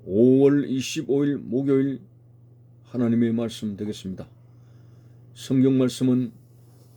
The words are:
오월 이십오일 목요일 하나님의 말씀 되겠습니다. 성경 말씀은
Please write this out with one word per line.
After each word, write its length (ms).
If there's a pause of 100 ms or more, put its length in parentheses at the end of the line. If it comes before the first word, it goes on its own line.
오월 640
이십오일 680
목요일 600 (840)
하나님의 480
말씀 440
되겠습니다. 520 (1040)
성경 440
말씀은 540 (640)